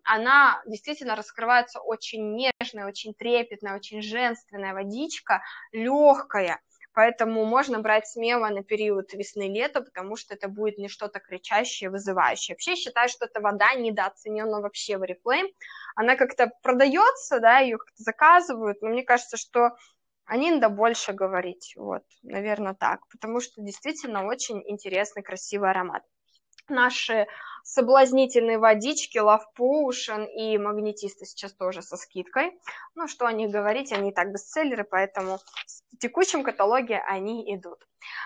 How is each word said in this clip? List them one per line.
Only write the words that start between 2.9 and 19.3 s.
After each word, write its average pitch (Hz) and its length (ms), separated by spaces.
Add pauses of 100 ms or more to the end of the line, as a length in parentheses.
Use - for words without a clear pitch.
трепетная, 226 640
очень 214 260
женственная 214 720
водичка, 202 680 (320)
легкая. 247 880 (320)
Поэтому 226 520
можно 247 340
брать 214 280
смело 233 420
на 202 140
период 208 500
весны-лета, 208 680
потому 196 360
что - 180
это 202 140
будет 208 280
не 202 120
что-то 202 320
кричащее, 208 680
вызывающее. 185 680
Вообще 349 200
считаю, 247 340
что 240 160
эта 220 160
вода 208 340
недооценена 214 840
вообще 202 360
в 190 60
Oriflame. 247 460 (460)
Она 233 220
как-то 254 340 (120)
продается, 285 760
да, 226 200
ее 247 180
как-то - 260
заказывают, 247 800
но 220 80
мне 247 140
кажется, 247 340